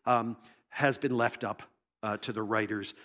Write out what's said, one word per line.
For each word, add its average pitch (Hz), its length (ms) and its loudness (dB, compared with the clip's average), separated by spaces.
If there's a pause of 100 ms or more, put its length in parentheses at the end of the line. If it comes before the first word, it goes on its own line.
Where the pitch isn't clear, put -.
um, 117 300 2 (340)
has 139 280 2
been 127 180 0
left 117 280 0
up, 101 180 -4 (400)
uh, 107 160 -2
to 120 160 -6
the 110 80 -4
writers 107 640 -2